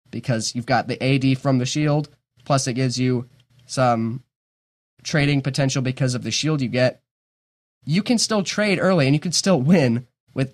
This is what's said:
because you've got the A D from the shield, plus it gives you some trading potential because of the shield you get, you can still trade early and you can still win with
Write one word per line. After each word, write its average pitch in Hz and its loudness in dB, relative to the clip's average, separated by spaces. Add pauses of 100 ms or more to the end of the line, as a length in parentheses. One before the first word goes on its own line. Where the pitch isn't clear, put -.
(120)
because 117 -4
you've 120 -8
got 120 2
the 120 -6
A 135 2
D 131 2
from 135 0
the 123 0
shield, 151 0 (380)
plus 135 0
it 123 -4
gives 127 -2
you 127 0 (380)
some 120 0 (800)
trading 143 0
potential 135 -2
because 127 -2
of 110 -6
the 113 -6
shield 147 -2
you 123 -2
get, 123 0 (840)
you 165 -2
can 240 0
still 214 0
trade 202 -2
early 175 2
and 139 4
you 151 2
can 175 -6
still 175 2
win 131 4 (260)
with 135 -2